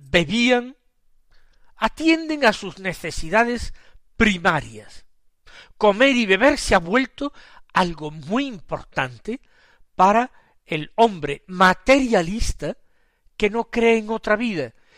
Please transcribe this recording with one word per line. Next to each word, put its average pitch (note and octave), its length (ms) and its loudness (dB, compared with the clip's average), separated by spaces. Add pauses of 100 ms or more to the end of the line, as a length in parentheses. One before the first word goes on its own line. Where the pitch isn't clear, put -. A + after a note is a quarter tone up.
(100)
bebían, A#3+ 680 2 (1000)
atienden D#4 680 0
a G#3+ 80 6
sus F#3+ 260 -12
necesidades F#3+ 960 -4 (440)
primarias. E3 880 -2 (720)
Comer A#3 380 4
y A#3 100 0
beber A#3 320 2
se - 160 0
ha F#3+ 40 4
vuelto A#3+ 540 -4 (400)
algo D#3+ 380 -2
muy E3 360 -4
importante D3 960 -10 (540)
para G#3 360 2 (360)
el D#3 300 -8
hombre F3 500 0
materialista F#3+ 1300 0 (600)
que G#3 120 0
no A3+ 220 -4
cree A#3 280 2
en G#3+ 120 -6
otra G#3+ 260 -2
vida F#3+ 380 -4 (240)